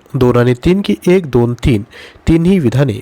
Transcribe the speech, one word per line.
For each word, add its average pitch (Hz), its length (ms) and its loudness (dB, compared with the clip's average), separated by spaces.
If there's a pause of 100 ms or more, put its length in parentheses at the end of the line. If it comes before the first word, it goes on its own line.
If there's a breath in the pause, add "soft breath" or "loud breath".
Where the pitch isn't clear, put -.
(140)
दोन 123 220 0
आणि 123 180 2
तीन 180 300 -2
की 202 100 -2 (120)
एक, 180 240 0
दोन, 120 240 0
तीन, 113 280 -2 (460 loud breath)
तिन्ही 165 300 2
विधाने 123 440 -2